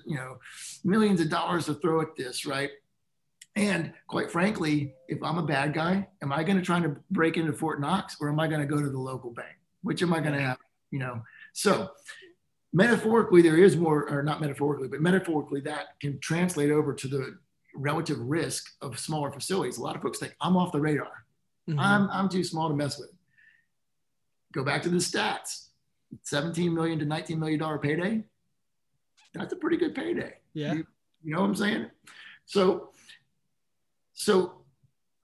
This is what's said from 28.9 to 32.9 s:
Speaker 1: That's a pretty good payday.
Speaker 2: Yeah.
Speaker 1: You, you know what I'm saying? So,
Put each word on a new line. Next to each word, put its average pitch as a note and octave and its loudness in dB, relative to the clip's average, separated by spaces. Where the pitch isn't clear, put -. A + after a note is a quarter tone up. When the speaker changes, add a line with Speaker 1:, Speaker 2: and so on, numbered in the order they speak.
Speaker 1:
That's - -8
a F4+ -8
pretty E4 0
good D#4+ 0
payday. - -6
Speaker 2:
Yeah. D3+ -4
Speaker 1:
You, D#3+ -6
you D#3+ -8
know F3 0
what G3 2
I'm G3 0
saying? G#3 -2
So, - 2